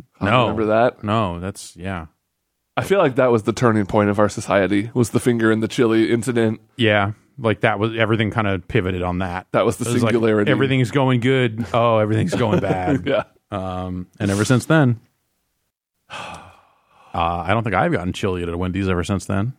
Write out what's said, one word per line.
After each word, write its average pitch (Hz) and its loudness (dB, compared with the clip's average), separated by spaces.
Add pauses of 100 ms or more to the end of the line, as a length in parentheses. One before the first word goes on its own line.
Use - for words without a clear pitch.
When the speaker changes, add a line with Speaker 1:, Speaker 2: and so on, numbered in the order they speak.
(220)
Speaker 1:
I 101 0
Speaker 2:
No. 117 4
Speaker 1:
remember 110 0
that. 113 2
Speaker 2:
No, 104 -2
that's, - -10
yeah. 87 -10 (720)
Speaker 1:
I 123 0
feel 196 2
like 151 2
that 127 4
was 110 4
the 117 0
turning 107 2
point 104 2
of 101 0
our 104 4
society, 101 0
was 120 0
the 131 -10
finger 113 2
in 110 0
the 110 -2
chili 113 2
incident. 117 0 (180)
Speaker 2:
Yeah, 104 2 (260)
like, 107 -2
that 107 0
was, 113 -2
everything 110 0
kinda 98 0
pivoted 92 -2
on 90 -4
that. 92 -6
Speaker 1:
That 104 2
was 113 0
the 117 -4
Speaker 2:
It 120 0
was 120 0
like, 113 2
Speaker 1:
singularity. 110 2
Speaker 2:
"Everything's 131 0
going 131 0
good. 120 0
Oh, 117 4
everything's 107 0
going 107 0
Speaker 1:
<laughs> - -2
Speaker 2:
bad." 95 -2
Speaker 1:
Yeah. - 0 (280)
Speaker 2:
Um, 92 -6 (120)
and 104 0
ever 101 2
since 120 2
then, 135 2 (1080)
<sighs> - -
uh, - -16 (720)
I 87 -2
don't 113 0
think 104 -2
I've 156 2
gotten 92 -2
chili 92 -4
at 85 -4
a 85 -6
Wendy's 92 -2
ever 87 0
since 95 -2
then. 98 -2